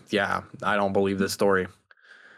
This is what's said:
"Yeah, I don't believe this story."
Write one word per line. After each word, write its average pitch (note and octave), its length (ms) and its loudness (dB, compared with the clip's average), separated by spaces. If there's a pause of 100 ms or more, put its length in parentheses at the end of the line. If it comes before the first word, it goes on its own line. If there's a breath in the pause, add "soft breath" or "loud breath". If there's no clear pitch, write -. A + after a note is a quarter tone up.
(100)
"Yeah, F#2+ 340 -2 (180)
I G2+ 140 0
don't G2+ 180 0
believe G2 240 0
this F#2+ 160 -2
story." F#2+ 340 2 (680 loud breath)